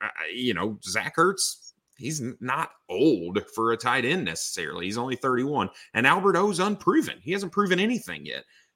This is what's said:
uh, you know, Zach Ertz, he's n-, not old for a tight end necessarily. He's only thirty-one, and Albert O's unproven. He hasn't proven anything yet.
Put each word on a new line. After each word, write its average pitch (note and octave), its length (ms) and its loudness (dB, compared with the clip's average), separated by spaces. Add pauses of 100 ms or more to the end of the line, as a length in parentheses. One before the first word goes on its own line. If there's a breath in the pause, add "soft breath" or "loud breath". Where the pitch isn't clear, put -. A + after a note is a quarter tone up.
uh, - 80 -4 (240)
you B2 200 0
know, G2 300 -2
Zach F#2+ 340 -4
Ertz, - 560 0 (240)
he's D3+ 240 -6
n-, A#2+ 180 -6
not C3 300 -2 (180)
old G2+ 560 2 (100)
for A2+ 200 2
a A2 40 0
tight B2 280 0
end C#3 200 0
necessarily. E2 600 -6
He's G2+ 120 -4
only B2+ 180 -2
thirty-one, B2+ 540 0 (240 loud breath)
and A#2+ 140 4
Albert F#3 300 6
O's F#3+ 220 2
unproven. G#3+ 640 2
He D#3 100 -8
hasn't F#3+ 200 -4
proven F#3 280 2
anything F2+ 480 -2
yet. C2 160 -10 (320 soft breath)